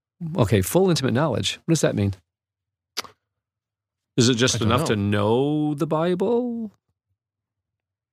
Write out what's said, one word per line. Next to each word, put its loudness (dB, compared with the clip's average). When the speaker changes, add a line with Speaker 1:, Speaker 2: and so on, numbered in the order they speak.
Speaker 1:
Okay, 4
full 2
intimate 0
knowledge. -2
What 0
does 0
that 2
mean? 0
Is 4
it 2
just 0
Speaker 2:
I -4
don't 0
Speaker 1:
enough 2
Speaker 2:
know. -2
Speaker 1:
to 0
know 0
the -4
Bible? -2